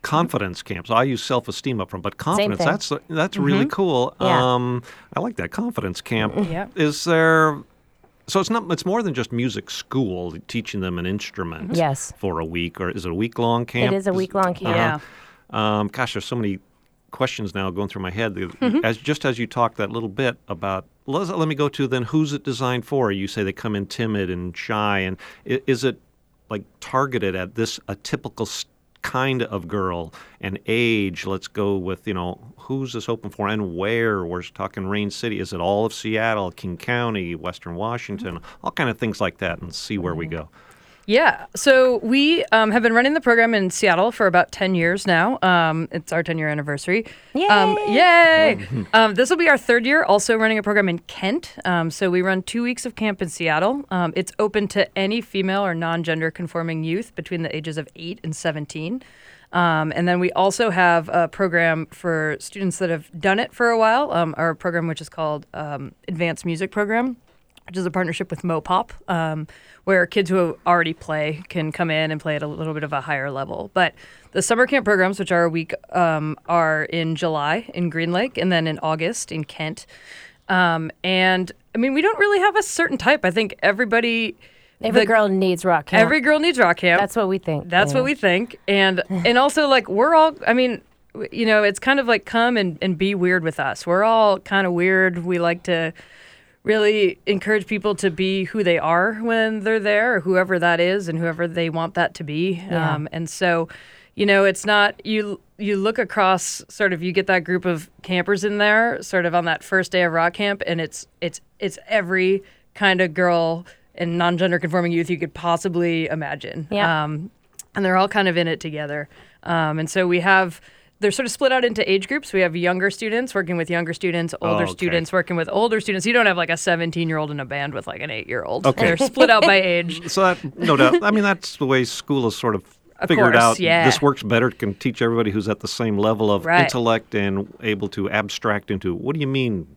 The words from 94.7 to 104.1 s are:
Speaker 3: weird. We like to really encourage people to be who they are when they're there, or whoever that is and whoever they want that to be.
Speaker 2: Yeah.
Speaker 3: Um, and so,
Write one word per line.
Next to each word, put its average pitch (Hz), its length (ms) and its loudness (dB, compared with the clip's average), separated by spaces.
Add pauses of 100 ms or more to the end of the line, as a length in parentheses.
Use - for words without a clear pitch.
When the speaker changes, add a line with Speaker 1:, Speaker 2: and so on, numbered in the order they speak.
Speaker 3:
weird. 180 500 2
We 180 140 -2
like 170 260 0
to 165 280 -2 (680)
really 208 640 2
encourage 202 400 0
people 208 280 -2
to 190 160 0
be 190 340 -2
who 214 180 -4
they 170 160 2
are 180 380 2
when 220 440 0
they're 220 200 0
there, 208 360 2
or 180 40 0
whoever 185 380 2
that 170 220 2
is 185 280 0
and 165 100 -4
whoever 165 280 -2
they 165 240 -4
want 165 240 -4
that 175 200 0
to 170 100 -10
be. 170 460 -4
Speaker 2:
Yeah. 160 240 0
Speaker 3:
Um, 151 180 -6
and 165 160 -8
so, 170 400 0 (460)